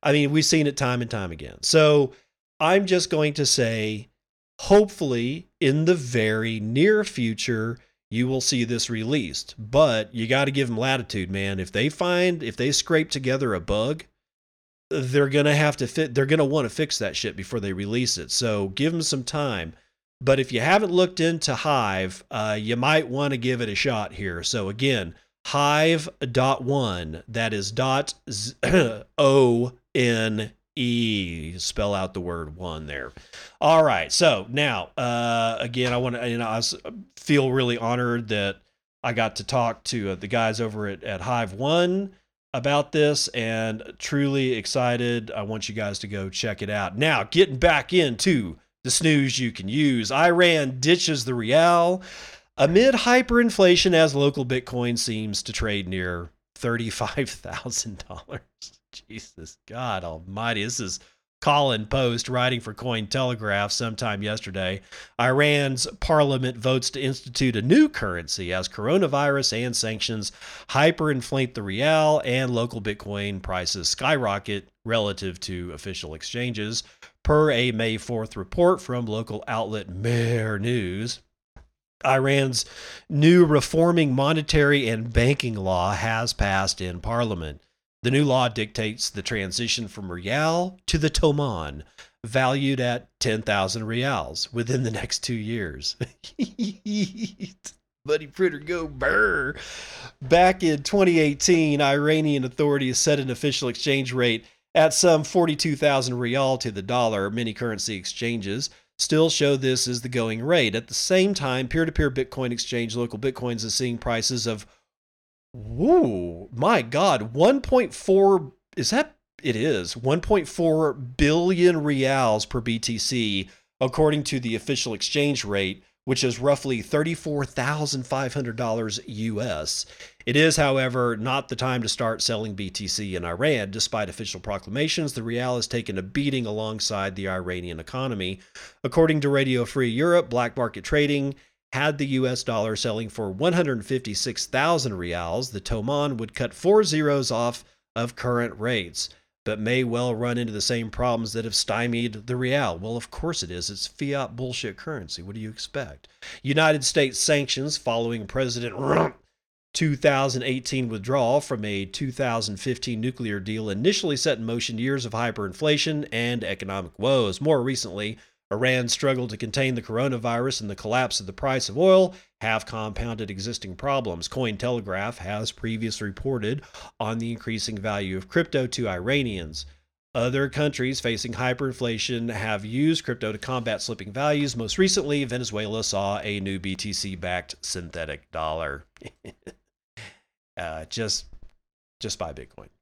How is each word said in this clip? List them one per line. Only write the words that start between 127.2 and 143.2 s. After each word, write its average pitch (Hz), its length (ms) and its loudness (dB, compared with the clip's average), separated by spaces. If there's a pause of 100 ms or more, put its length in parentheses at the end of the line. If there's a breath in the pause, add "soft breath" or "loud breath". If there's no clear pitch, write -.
thousand 143 600 -4
five 135 280 -4
hundred 120 220 -4
dollars 113 500 -2
U 110 340 -4
S. 80 460 -4 (380 loud breath)
It 120 120 0
is, 151 200 6
however, 131 600 2
not 131 320 -4
the 127 80 -6
time 127 260 -2
to 110 60 -4
start 113 320 -2
selling 110 340 -2
B 98 160 -6
T 98 180 -8
C 98 260 -4
in 87 100 -4
Iran. 101 460 -2
Despite 107 380 -2
official 95 320 -10
proclamations, 135 720 -4
the 120 100 -8
rial 120 340 -2
has 113 120 -4
taken 113 300 -4
a 92 40 -4
beating 135 440 -2
alongside 107 680 -4
the 95 140 -6
Iranian 90 500 -4
economy. 98 640 -6 (420 loud breath)
According 156 380 4
to 143 80 0
Radio 131 360 2
Free 123 260 0
Europe, 156 380 2
black 120 280 -2
market 113 280 -4
trading 143 500 2 (380 soft breath)
had 143 260 0
the 143 80 -2
U 131 200 0
S 123 160 -2
dollar 110 340 -2
selling 110 320 -4
for 104 220 -6